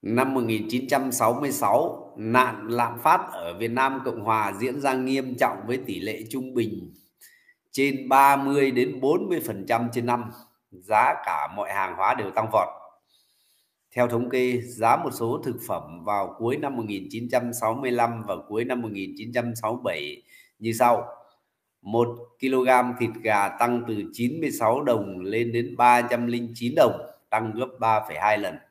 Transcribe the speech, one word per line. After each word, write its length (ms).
Năm 320
một 60
nghìn 300
chín 180
trăm 240
sáu 280
mươi 120
sáu, 680
nạn 500
lạm 300
phát 340
ở 260
Việt 120
Nam 340
Cộng 160
Hòa 400
diễn 200
ra 140
nghiêm 460
trọng 160
với 100
tỷ 140
lệ 300
trung 240
bình 400
trên 380
ba 280
mươi 340
đến 300
bốn 280
mươi 180
phần 220
trăm 240
trên 140
năm. 180
Giá 440
cả 300
mọi 160
hàng 240
hóa 180
đều 160
tăng 220
vọt. 160
Theo 140
thống 220
kê, 300
giá 360
một 140
số 340
thực 120
phẩm 380
vào 340
cuối 180
năm 200
một 100
nghìn 240
chín 200
trăm 220
sáu 220
mươi 160
lăm 360
và 80
cuối 160
năm 180
một 100
nghìn 240
chín 160
trăm 220
sáu 200
mươi 100
bảy 380
như 140
sau. 360
Một 260
ki-lô-gam 600
thịt 120
gà 260
tăng 400
từ 140
chín 280
mươi 100
sáu 340
đồng 360
lên 320
đến 240
ba 260
trăm 240
linh 280
chín 220
đồng, 240
tăng 240
gấp 140
ba 200
phẩy 180
hai 200
lần. 180